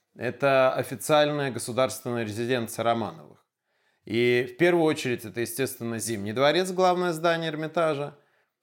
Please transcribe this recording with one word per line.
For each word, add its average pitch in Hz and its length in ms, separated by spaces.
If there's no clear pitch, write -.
это 131 580
официальная 147 800
государственная 120 720
резиденция 113 580
Романовых. 104 640
И 120 460
в - 60
первую 170 280
очередь 143 400
это, 110 160
естественно, 117 580
Зимний 107 340
дворец, 156 380
главное 180 400
здание 165 400
Эрмитажа. 156 640